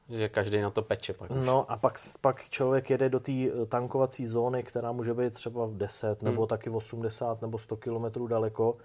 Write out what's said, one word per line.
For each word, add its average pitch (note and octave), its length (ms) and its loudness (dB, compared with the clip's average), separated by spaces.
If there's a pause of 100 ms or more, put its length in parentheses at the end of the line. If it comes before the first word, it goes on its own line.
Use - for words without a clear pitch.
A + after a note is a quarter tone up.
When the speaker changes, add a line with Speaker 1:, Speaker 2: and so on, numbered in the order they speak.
Speaker 1:
že A2 200 -2
každý G#2 320 2
na G2+ 100 2
to G#2 120 0
peče G#2 300 -2
pak - 180 -12
už. C3 160 0
Speaker 2:
No C3 240 4
a A#2 60 -2
pak - 220 2
s-, - 180 -8
pak - 320 2
člověk C3 420 2
jede C3 180 4
do B2+ 120 2
té, C3+ 120 -4
eh, B2 340 0
tankovací B2+ 600 0
zóny, A#2+ 360 0
která A#2 300 -4
může A#2+ 220 -2
být A#2+ 200 0
třeba A#2 380 -4
deset G#2 500 -4
Speaker 1:
Hmm. A2+ 80 2
Speaker 2:
nebo A2+ 160 2
taky A2+ 240 -2
osmdesát A2+ 720 -4
nebo A2+ 160 -4
sto - 180 -8
kilometrů A#2 500 -4
daleko A2+ 580 2